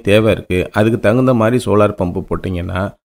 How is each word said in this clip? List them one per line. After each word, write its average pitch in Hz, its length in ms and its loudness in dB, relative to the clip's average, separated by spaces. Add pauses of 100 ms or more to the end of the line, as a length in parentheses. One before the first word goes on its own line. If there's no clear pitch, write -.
தேவை 107 300 2
இருக்கு, 90 280 -2 (120)
அதுக்கு 110 280 0
தகுந்த 127 340 2
மாதிரி 117 260 2
சோலார் 101 380 0
பம்பு 90 240 -4
போட்டீங்கன்னா 90 640 -6 (240)